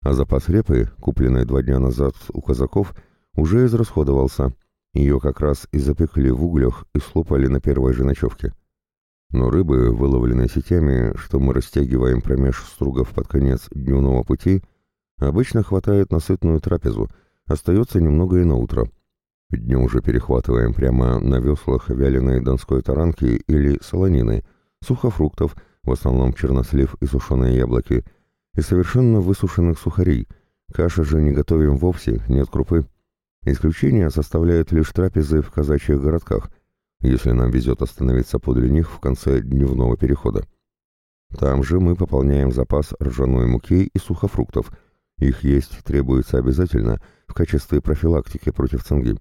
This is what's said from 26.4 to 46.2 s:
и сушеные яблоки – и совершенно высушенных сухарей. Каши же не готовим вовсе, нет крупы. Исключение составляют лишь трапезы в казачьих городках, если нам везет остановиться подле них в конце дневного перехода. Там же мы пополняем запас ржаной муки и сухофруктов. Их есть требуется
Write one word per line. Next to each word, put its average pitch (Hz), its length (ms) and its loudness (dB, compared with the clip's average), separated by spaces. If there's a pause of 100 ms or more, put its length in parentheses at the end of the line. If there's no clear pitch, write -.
и - 60 -4
сушеные 64 520 0
яблоки – 60 460 0 (520)
и 80 60 -2
совершенно 107 580 2
высушенных 87 600 0
сухарей. 85 480 0 (440)
Каши 85 320 0
же 76 200 0
не 73 80 2
готовим 73 460 2
вовсе, 67 500 -2
нет 65 220 0
крупы. 78 360 -2 (600)
Исключение 107 640 0
составляют 82 600 0
лишь 80 200 2
трапезы 78 500 0
в - 100 -6
казачьих 73 500 0
городках, 76 500 -2 (500)
если 64 300 2
нам 60 200 2
везет 62 300 0
остановиться 64 580 -2
подле 62 300 0
них 80 220 2
в - 80 -16
конце 65 420 0
дневного 65 560 0
перехода. 64 480 -2 (920)
Там 67 260 0
же 80 160 0
мы 87 160 2
пополняем 69 560 0
запас 64 500 -2
ржаной 64 460 0
муки 90 440 0
и - 80 -2
сухофруктов. - 720 -4 (460)
Их 67 260 0
есть 69 400 0
требуется 65 540 0